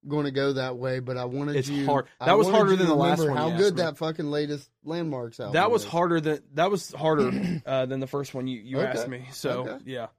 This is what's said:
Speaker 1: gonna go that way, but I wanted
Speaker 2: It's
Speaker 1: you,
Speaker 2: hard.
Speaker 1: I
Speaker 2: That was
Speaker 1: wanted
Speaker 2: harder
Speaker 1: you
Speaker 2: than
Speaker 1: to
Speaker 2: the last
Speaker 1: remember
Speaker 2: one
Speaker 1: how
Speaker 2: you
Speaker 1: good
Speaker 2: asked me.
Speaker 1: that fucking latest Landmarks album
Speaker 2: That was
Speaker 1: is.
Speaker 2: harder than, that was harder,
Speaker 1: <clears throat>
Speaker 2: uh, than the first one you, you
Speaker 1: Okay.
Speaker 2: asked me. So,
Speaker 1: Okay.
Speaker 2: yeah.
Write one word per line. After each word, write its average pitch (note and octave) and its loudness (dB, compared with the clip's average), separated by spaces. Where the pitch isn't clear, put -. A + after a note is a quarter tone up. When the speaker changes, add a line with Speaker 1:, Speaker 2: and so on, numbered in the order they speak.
Speaker 1:
gonna C#3+ -2
go C#3 0
that B2+ -4
way, B2+ -4
but B2+ -6
I B2 -6
wanted C#3+ -4
Speaker 2:
It's C3+ 0
Speaker 1:
you, C#3+ -2
Speaker 2:
hard. C#3 2
Speaker 1:
I D#3 0
Speaker 2:
That F#3 8
was F#3+ 6
Speaker 1:
wanted G3+ 4
Speaker 2:
harder G3+ 6
Speaker 1:
you F#3+ 6
Speaker 2:
than F#3 4
Speaker 1:
to D#3+ 6
Speaker 2:
the D3 6
last C#3+ 4
Speaker 1:
remember D3+ 2
Speaker 2:
one C#3+ 0
Speaker 1:
how D3+ 0
Speaker 2:
you E3+ -2
Speaker 1:
good G3 4
Speaker 2:
asked - -2
me. F3+ -2
Speaker 1:
that D#3 -4
fucking D#3+ -4
latest D3 -4
Landmarks D3 -6
album A#2 -6
Speaker 2:
That F3+ 2
was A#3 2
Speaker 1:
is. - -10
Speaker 2:
harder E3+ 2
than, D3+ -2
that E3 2
was F#3+ -4
harder, D3 2
Speaker 1:
<clears throat> F3 -4
Speaker 2:
uh, C3+ 0
than C3 -4
the C3+ -6
first C#3+ -6
one C3 -6
you, B2 -8
you C3 -6
Speaker 1:
Okay. F3+ 0
Speaker 2:
asked A#2+ -4
me. B2+ -12
So, B2+ -6
Speaker 1:
Okay. C3 -12
Speaker 2:
yeah. A#2+ -8